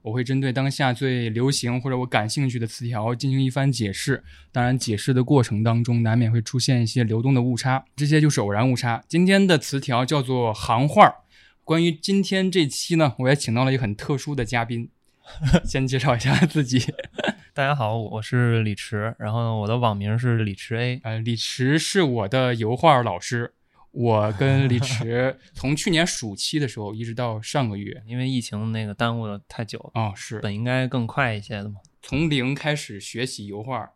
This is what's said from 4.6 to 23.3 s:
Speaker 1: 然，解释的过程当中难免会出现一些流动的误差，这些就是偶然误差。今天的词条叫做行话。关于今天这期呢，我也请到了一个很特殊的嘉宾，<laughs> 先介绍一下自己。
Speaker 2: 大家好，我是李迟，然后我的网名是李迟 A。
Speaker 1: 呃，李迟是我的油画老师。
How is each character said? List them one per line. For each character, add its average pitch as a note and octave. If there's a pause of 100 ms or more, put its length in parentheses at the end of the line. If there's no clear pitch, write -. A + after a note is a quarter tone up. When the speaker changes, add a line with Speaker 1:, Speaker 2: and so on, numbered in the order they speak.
Speaker 1:
然， B2+
解 A2
释 C3+
的 B2+
过 B2+
程 G#2+
当 A#2
中 A#2
难 A2+
免 A#2
会 A#2
出 B2
现 B2
一 A2
些 A#2+
流 A2
动 C3+
的 B2
误 B2
差， C3 (100)
这 D3
些 D#3
就 D3+
是 C#3+
偶 G#2
然 A2+
误 B2
差。 A#2
今 F3
天 G3
的 E3+
词 C#3+
条 B2+
叫 C#3+
做 B2
行 B2
话。 F3 (520)
关 E3
于 E3+
今 G3
天 F#3+
这 F3
期 E3
呢， D3+
我 B2+
也 C#3+
请 B2+
到 B2
了 C3
一 -
个 A#2+
很 G2+
特 C#3+
殊 D3
的 C3
嘉 A#2
宾， A#2 (400)
<laughs> D#3
先 C3+
介 C3
绍 B2
一 -
下 C3 (120)
自 D3+
己。 B2 (720)
Speaker 2:
大 C#3+
家 C#3+
好， A2+
我 A2
是 A#2
李 G#2+
迟， G#2+
然 G#2+
后 A2+
我 G#2
的 A#2
网 A#2+
名 G#2
是 A#2+
李 G#2
迟 -
A。 B2
Speaker 1:
呃， A2
李 A2+
迟 C3
是 F#3
我 A#2
的 B2+
油 A2+
画 C3+
老 F#2+
师。 A#2+ (400)